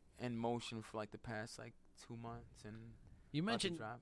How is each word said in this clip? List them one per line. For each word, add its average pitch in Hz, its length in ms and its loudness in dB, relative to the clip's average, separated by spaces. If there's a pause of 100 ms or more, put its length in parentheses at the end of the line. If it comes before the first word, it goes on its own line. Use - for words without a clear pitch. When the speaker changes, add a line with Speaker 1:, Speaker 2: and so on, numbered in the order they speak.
(180)
Speaker 1:
in 120 200 2
motion 117 420 4
for, - 160 -4
like, 107 140 0
the 107 80 -4
past, 113 400 -4
like, 117 160 -8 (340)
two 120 80 -6
months. 117 480 -8
And 107 120 -6 (560)
Speaker 2:
You 147 100 4
Speaker 1:
about 196 60 6
to 226 40 8
Speaker 2:
mentioned, 185 260 4
Speaker 1:
drop. 117 240 -2